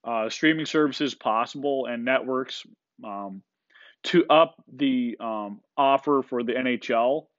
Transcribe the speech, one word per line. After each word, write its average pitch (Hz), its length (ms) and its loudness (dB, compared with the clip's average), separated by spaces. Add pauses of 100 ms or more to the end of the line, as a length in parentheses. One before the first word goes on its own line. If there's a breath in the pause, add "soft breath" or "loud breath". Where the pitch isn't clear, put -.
uh, 113 260 -2
streaming 156 360 0
services 147 500 0
possible 127 720 -2
and 117 200 -6
networks, 131 600 -2 (380)
um, 101 380 -10 (640 soft breath)
to - 260 2
up 160 420 4
the, 127 480 -2
um, 107 420 -6 (140)
offer 139 460 4
for 123 220 -4
the 117 140 -2
N 127 100 -2
H 123 240 -2
L 127 480 2